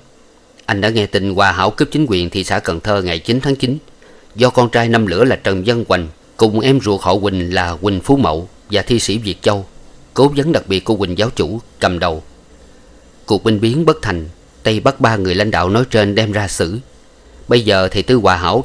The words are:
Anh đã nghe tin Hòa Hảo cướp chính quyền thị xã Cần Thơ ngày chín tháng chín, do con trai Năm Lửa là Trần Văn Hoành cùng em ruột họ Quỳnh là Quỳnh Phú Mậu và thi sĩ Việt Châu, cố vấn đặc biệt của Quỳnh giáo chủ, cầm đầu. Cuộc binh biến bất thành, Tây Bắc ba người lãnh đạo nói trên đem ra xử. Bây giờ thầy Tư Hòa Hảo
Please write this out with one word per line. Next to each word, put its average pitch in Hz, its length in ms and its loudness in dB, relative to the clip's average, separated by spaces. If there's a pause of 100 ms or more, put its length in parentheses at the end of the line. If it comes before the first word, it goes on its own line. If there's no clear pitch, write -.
(680)
Anh 104 140 -2
đã 101 80 0
nghe 110 180 0
tin 98 280 -2
Hòa 98 180 4
Hảo 95 180 0
cướp 147 200 -2
chính 147 180 0
quyền 90 220 0
thị 95 140 -4
xã 101 140 -2
Cần 85 220 -4
Thơ 101 220 -2
ngày 87 160 -4
chín 120 220 -2
tháng 135 160 0
chín, 131 220 -2 (560)
do 123 160 2
con 120 200 2
trai 117 180 0
Năm 113 180 2
Lửa 92 180 2
là 123 120 2
Trần 98 300 -2
Văn 117 220 0
Hoành 90 200 0 (280)
cùng 110 240 2
em 131 200 2
ruột 98 220 0
họ 92 160 2
Quỳnh 92 360 -2
là 87 220 -2
Quỳnh 95 240 -2
Phú 139 160 2
Mậu 87 320 0 (220)
và 101 120 0
thi 120 180 0
sĩ 98 180 -2
Việt 101 240 -8
Châu, 101 240 0 (480)
cố 131 140 6
vấn 147 240 0
đặc 127 160 -2
biệt 95 160 -2
của 110 120 0
Quỳnh 90 220 -4
giáo 110 120 0
chủ, 98 300 -4 (180)
cầm 92 200 0
đầu. 82 240 -4 (1040)
Cuộc 101 180 0
binh 110 160 2
biến 120 240 0
bất 156 180 0
thành, 85 260 -4 (340)
Tây 107 180 0
Bắc 135 200 0
ba 113 160 2
người 92 180 0
lãnh 104 160 0
đạo 87 180 0
nói 113 220 2
trên 104 240 2
đem 107 180 0
ra 101 160 -2
xử. 90 300 -4 (720)
Bây 123 120 4
giờ 98 280 2
thầy 98 140 -2
Tư 127 120 2
Hòa 98 220 4
Hảo 87 280 0